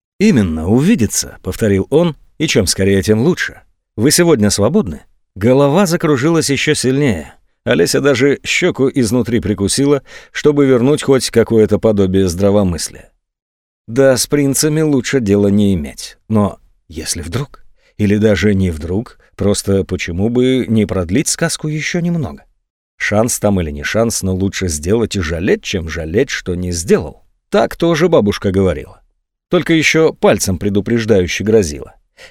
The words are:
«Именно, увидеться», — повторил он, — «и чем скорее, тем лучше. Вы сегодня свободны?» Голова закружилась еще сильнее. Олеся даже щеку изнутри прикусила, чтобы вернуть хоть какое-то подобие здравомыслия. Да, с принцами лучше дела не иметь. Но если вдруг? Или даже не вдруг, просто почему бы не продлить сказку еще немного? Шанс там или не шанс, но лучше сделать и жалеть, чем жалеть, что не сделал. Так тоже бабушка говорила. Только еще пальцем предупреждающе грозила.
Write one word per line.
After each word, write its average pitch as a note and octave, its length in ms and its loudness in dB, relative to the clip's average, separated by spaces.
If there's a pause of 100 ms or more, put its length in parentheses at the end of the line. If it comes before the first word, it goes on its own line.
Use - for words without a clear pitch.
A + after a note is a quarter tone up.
(180)
«Именно, F#2+ 500 2
увидеться», — B2+ 760 0
повторил F#2+ 480 0
он, — D#3+ 260 2 (220)
«и D#3 80 -2
чем A2+ 200 2
скорее, G2 360 0
тем G#2+ 180 2
лучше. - 400 -2 (360)
Вы A#2 140 2
сегодня D3+ 400 4
свободны?» G#2 520 -2 (320)
Голова C#3 520 2
закружилась D#3 640 0
еще C#3 240 0
сильнее. B2+ 600 -2 (300)
Олеся C#3+ 360 0
даже C3+ 440 2
щеку C#3 480 -2
изнутри A#2+ 480 0
прикусила, B2+ 640 0 (300)
чтобы C#3+ 340 2
вернуть C3 360 2
хоть C3+ 280 0
какое-то A2 480 2
подобие F#2+ 500 2
здравомыслия. F#2+ 840 -2 (760)
Да, C3 300 4
с - 100 -4
принцами D3 540 0
лучше C#3 400 0
дела G2+ 280 2
не G2+ 260 2
иметь. - 440 -10 (100)
Но G#2 300 0 (300)
если D#2+ 340 -8
вдруг? G2+ 420 -10 (340)
Или G#2 180 2
даже G#2+ 380 2
не F#2+ 160 0
вдруг, E2 480 -6 (180)
просто G2 480 0
почему F#2 440 -4
бы B2 400 0
не G#2+ 180 2
продлить F#2 420 -2
сказку - 400 -4
еще D3+ 320 -6
немного? E3 440 -6 (520)
Шанс A2+ 420 -2
там G2+ 220 0
или D#2 100 -4
не D2 140 -10
шанс, A2+ 380 -2
но F#2+ 120 -2
лучше F#2 340 -2
сделать F2+ 460 -2
и G2+ 60 -2
жалеть, F2 420 -2
чем E2 260 -6
жалеть, E2 420 -4
что - 240 -6
не F2+ 180 -4
сделал. E2+ 520 -2 (240)
Так - 280 -2
тоже E3+ 320 0
бабушка G#2 420 0
говорила. F2+ 520 -2 (480)
Только E3 240 0
еще D#3 380 2
пальцем G#2 460 0
предупреждающе G#2 880 0
грозила. F2+ 500 0 (360)